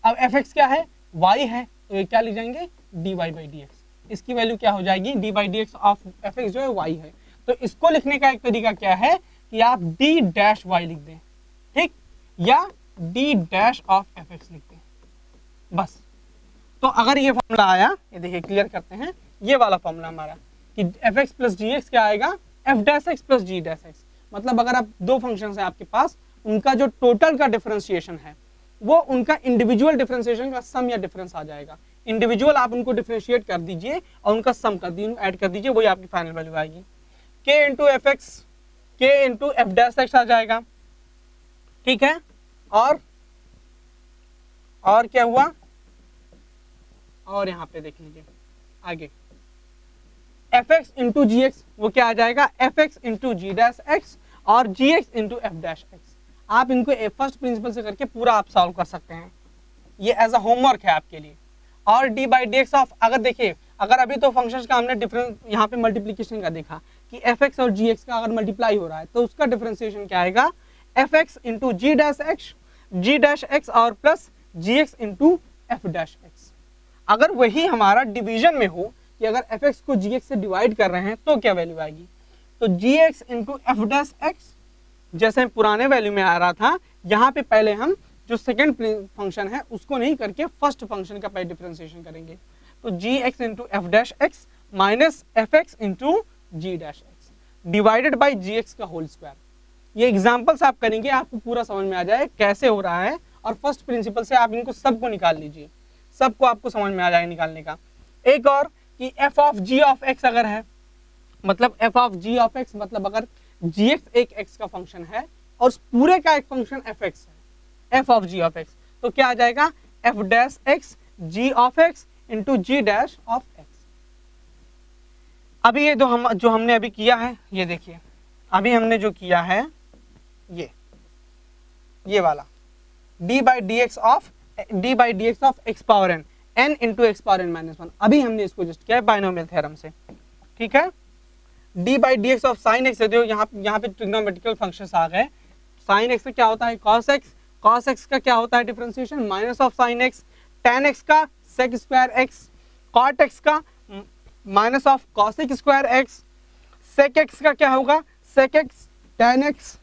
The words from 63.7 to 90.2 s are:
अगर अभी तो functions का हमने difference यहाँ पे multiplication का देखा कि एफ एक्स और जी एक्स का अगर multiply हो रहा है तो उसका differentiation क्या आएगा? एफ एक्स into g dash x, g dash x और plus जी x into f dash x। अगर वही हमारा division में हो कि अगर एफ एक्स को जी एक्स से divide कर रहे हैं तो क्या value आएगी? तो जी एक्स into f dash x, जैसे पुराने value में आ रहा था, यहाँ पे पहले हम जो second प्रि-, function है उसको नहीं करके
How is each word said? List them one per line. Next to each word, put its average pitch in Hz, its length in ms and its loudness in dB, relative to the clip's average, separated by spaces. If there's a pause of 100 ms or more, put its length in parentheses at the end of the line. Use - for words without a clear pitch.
अगर 214 180 2
अभी 254 180 0
तो 269 160 2
functions 247 340 -4
का 262 100 0
हमने 240 200 -2
difference 233 400 -6 (140)
यहाँ 214 180 0
पे 240 100 -8
multiplication 214 640 -4
का 170 100 -6
देखा 160 280 -12 (340)
कि 240 120 -16
एफ 240 180 2
एक्स 277 160 -4
और 247 120 2
जी 214 180 0
एक्स 220 140 -2
का 247 120 -8
अगर 226 180 -4
multiply 214 440 -2
हो 170 100 -6
रहा 156 120 -12
है 165 60 -14
तो 240 180 -2
उसका 294 220 -2
differentiation 220 600 -6
क्या 180 160 -2
आएगा? 226 300 2 (440)
एफ 269 200 2
एक्स 320 280 2
into 226 320 -4
g 262 200 2
dash 294 320 2
x, - 240 -6 (400)
g 208 280 0
dash 294 320 2
x 294 200 -2
और 233 220 2
plus 311 360 0 (260)
जी 202 240 0
x 302 180 -2
into 226 340 0 (380)
f - 180 -8
dash 165 280 -8 (100)
x। - 260 -20 (560)
अगर 240 260 4
वही 247 340 2
हमारा 226 380 4
division 226 500 0
में 233 120 0
हो 175 240 -8 (300)
कि 220 40 -2
अगर 233 260 -2
एफ 220 120 -8
एक्स 285 180 0
को 277 140 -4
जी 202 200 -2
एक्स - 120 -6
से 269 100 -6
divide 202 380 -2
कर 202 160 0
रहे 180 100 -4
हैं 202 160 -6
तो 302 200 0
क्या 208 160 0
value 170 260 -6
आएगी? 156 280 -12 (540)
तो 233 80 0
जी 196 280 0
एक्स 320 280 2
into 240 320 -8 (120)
f 214 180 -2
dash 277 260 -2 (120)
x, 349 100 -2 (800)
जैसे 220 340 0
पुराने 220 400 0
value 226 260 2
में 196 100 0
आ 175 140 2
रहा 175 160 0
था, 262 240 0 (280)
यहाँ 214 260 4
पे 285 120 -4
पहले 214 300 2
हम 277 220 -2 (340)
जो 233 80 -4
second 254 380 0
प्रि-, 220 200 -4 (220)
function 202 300 -6
है 226 140 -8 (100)
उसको 254 260 -8
नहीं 269 180 0
करके 262 300 -6